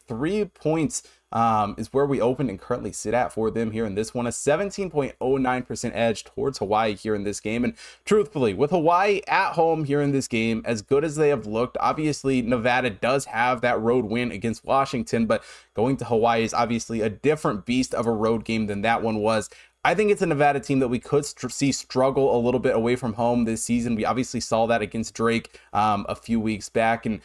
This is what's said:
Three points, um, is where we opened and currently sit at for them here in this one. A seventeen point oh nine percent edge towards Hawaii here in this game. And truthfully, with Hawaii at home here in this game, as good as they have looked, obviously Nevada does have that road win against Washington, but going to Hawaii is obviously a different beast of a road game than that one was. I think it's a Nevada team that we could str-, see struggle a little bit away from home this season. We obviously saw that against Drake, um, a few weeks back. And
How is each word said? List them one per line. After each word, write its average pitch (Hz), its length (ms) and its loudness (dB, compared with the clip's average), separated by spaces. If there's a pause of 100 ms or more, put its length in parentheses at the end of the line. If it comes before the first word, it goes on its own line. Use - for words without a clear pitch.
Three 175 380 -2
points, 156 580 -2 (300)
um, 110 440 2
is 110 140 -8
where 139 140 2
we 131 160 0
opened 127 280 0
and 95 100 -10
currently 117 340 -6
sit 107 200 -6
at 120 200 0
for 110 180 -2
them 113 200 -2
here 110 140 -4
in 95 100 -6
this 110 180 -4
one. 120 140 -4
A 117 40 -4
seventeen 190 580 -2
point 143 300 -4
oh 131 160 0
nine 127 280 0
percent 117 300 -8
edge 113 300 0
towards 127 360 -6
Hawaii 107 360 0
here 110 180 -4
in 104 120 -4
this 101 160 -6
game. 117 240 -2
And 117 80 -2 (320)
truthfully, 156 480 2
with 139 180 0
Hawaii 180 560 4
at 170 260 0
home 160 300 2
here 143 180 0
in 143 120 2
this 135 140 0
game, 113 380 0
as 113 160 -2
good 143 220 2
as 151 140 -4
they 151 120 4
have 135 160 0
looked, 110 360 -2
obviously 135 600 0
Nevada 123 480 2
does 127 360 0
have 120 340 0
that 120 220 0
road 117 240 2
win 117 260 -2
against 107 320 -6
Washington, 120 600 0
but 110 180 0 (300)
going 123 240 0
to - 80 -8
Hawaii 113 380 2
is 107 100 -4
obviously 113 480 -2
a 113 80 0
different 135 560 0
beast 123 280 0
of 117 140 -2
a 117 40 2
road 110 340 0
game 110 220 -2
than 101 160 -4
that 113 200 2
one 110 140 0
was. 107 320 0 (340)
I 160 120 4
think 208 160 4
it's 196 100 0
a 180 60 0
Nevada 143 320 2
team 139 180 0
that 131 120 2
we 120 100 -2
could 143 260 0
str-, - 220 -10
see 135 240 0
struggle 127 640 2
a - 20 4
little 123 220 2
bit 113 160 2
away 117 200 2
from 120 180 -2
home 120 320 2
this 113 180 -2
season. 117 320 0
We 107 100 -2
obviously 117 340 -2
saw 113 280 0
that 113 160 2
against 110 320 -6
Drake, 113 440 -2 (140)
um, 104 340 2
a 104 60 -4
few 113 260 -2
weeks 107 300 -4
back. 113 380 0
And 107 180 -4